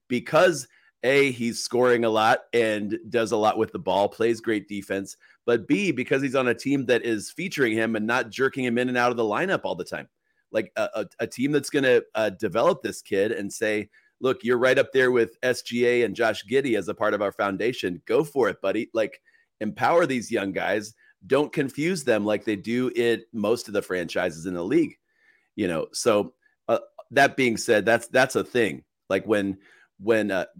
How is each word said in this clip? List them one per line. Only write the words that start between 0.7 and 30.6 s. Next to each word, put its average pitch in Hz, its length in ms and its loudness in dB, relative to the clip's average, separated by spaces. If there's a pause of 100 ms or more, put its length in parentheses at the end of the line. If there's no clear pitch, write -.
A, 139 260 4
he's 117 320 -4
scoring 120 420 2
a 113 60 2
lot 110 300 4 (120)
and 107 460 0 (100)
does 113 220 0
a 117 60 0
lot 107 200 2
with 110 140 0
the 104 80 -8
ball, 92 300 0
plays 117 320 -2
great 107 260 -4
defense, 98 500 -8 (280)
but 120 240 0
B, 190 240 2
because 135 300 -2
he's 135 120 -2
on 127 140 0
a 117 60 2
team 135 320 -2
that 120 180 2
is 110 260 -4
featuring 151 420 -2
him 113 220 0
and 107 100 -4
not 120 260 -2
jerking 131 340 -2
him 120 140 0
in 123 100 0
and 123 100 -2
out 123 140 2
of 117 40 -6
the 117 60 0
lineup 139 400 -2
all 92 140 -6
the 85 80 -8
time. - 240 -12 (420)
Like 107 240 -4
a, 110 200 -2
a, 104 120 -6 (140)
a 117 80 -4
team 139 240 -4
that's 143 180 -2
gonna, 127 320 4 (140)
uh, 110 140 0
develop 110 520 0
this 101 180 -6
kid 101 300 0
and 101 220 -6
say, 107 380 -2 (300)
"Look, 123 240 -2
you're 123 140 2
right 131 200 4
up - 140 0
there 127 180 4
with 117 320 2
S 127 200 -2
G 120 240 0
A 120 180 4
and 98 100 -2
Josh 110 320 -2
Giddey 123 320 0
as 92 100 -4
a 101 60 -4
part 107 200 0
of 101 80 0
our 101 100 0
foundation. 98 720 -4
Go 131 180 2
for 131 240 0
it, 90 140 -6
buddy." 98 320 -2
Like, 110 260 -4 (400)
empower 143 460 2
these 123 240 -4
young 98 220 -2
guys. 95 420 -4 (320)
Don't 143 260 2
confuse 147 520 -2
them 110 200 2
like 104 200 0
they 107 120 -2
do 120 380 -2
in 117 280 2 (100)
most 113 360 -2
of 101 60 -6
the 101 80 0
franchises 87 640 -4
in 92 80 -6
the 87 100 -4
league, 143 320 0 (600)
you 104 120 -2
know? 80 240 -4
So, 107 420 0 (340)
uh, 113 100 2 (320)
that 139 260 4
being 120 200 2
said, 104 280 2
that's, 117 240 2
that's 131 280 2
a 98 80 0
thing. 95 400 -2 (240)
Like 95 180 -2
when, 98 320 0 (400)
when, 104 320 0
uh, 92 160 -2 (140)